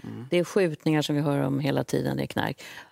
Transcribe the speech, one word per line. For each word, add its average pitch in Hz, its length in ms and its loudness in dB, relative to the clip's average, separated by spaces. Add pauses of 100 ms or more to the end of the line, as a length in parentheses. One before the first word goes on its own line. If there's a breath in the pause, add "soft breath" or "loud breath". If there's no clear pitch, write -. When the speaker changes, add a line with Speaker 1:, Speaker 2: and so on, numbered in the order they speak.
Speaker 1:
Mm. 110 280 -10
Speaker 2:
Det 175 80 4
är 175 60 4
skjutningar 156 580 2
som 147 140 0
vi 147 60 2
hör 143 180 2
om 139 200 0
hela 139 240 2
tiden, 135 320 0
det 139 60 -2
är 135 40 -4
knark. - 360 -4 (300 loud breath)